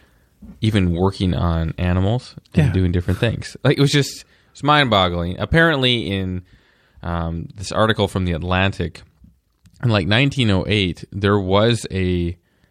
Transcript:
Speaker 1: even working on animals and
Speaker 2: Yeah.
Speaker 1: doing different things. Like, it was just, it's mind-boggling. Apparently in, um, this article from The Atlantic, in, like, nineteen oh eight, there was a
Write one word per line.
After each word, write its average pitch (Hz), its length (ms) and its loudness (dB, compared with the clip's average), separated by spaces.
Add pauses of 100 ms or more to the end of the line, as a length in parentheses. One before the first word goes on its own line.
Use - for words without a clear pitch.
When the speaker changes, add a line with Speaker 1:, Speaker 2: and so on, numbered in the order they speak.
(600)
Speaker 1:
even 101 320 2
working 92 400 0
on 82 440 -2
animals 92 580 -2 (180)
and 147 140 4
Speaker 2:
Yeah. 110 40 2
Speaker 1:
doing 92 220 2
different 92 260 -2
things. - 440 -4
Like, 127 140 4
it - 40 0
was 139 100 4
just, - 320 -2 (280)
it's - 120 -14
mind-boggling. 95 760 2
Apparently 131 720 2
in, 92 320 -4 (580)
um, 82 540 -6
this - 160 -12
article 107 360 0
from 95 180 -4
The 90 80 -2
Atlantic, 90 680 -2 (840)
in, 120 60 0
like, 101 180 2
nineteen 127 440 0
oh 95 160 0
eight, 95 440 -2
there 101 280 0
was 104 520 2
a 90 460 -2 (340)